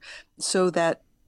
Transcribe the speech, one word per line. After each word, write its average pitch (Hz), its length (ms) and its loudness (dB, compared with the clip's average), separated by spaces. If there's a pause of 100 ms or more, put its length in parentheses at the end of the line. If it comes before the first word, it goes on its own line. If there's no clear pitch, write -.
(400)
so 185 320 0
that 165 300 0 (260)